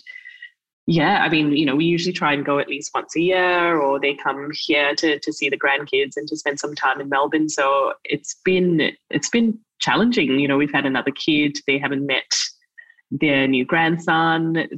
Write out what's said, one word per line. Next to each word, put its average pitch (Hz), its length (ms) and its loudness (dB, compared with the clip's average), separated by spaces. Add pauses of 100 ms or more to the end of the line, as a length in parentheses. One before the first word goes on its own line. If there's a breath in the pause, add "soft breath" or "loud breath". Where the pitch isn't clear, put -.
(880 loud breath)
yeah, 165 360 4
I - 80 2
mean, 151 220 2
you 147 120 2
know, 139 120 2
we 160 100 2
usually 170 260 0
try 160 220 0
and 143 100 -2
go 143 140 2
at - 100 -2
least 143 260 -10
once - 220 -6
a 156 40 0
year, 180 600 2
or 139 180 2
they 143 160 0
come 139 380 -6
here 147 440 0
to, 151 220 0
to 147 140 -6
see 143 160 -4
the 135 100 -2
grandkids 139 580 0
and 147 120 -8
to 156 80 -6
spend 143 240 -6
some 147 140 -8
time 139 260 -2
in 139 80 -8
Melbourne. 147 400 0
So 139 460 0 (100)
it's - 400 -8
been, 180 480 2 (160)
it's - 220 -4
been 233 280 2 (200)
challenging. 151 600 2
You 143 80 2
know, 139 120 2
we've 143 160 0
had 139 100 0
another 131 260 -2
kid. 147 460 0 (100)
They 139 120 2
haven't 139 280 -2
met - 280 -2 (760 loud breath)
their 139 380 2
new 127 160 2
grandson. 165 1040 0 (120)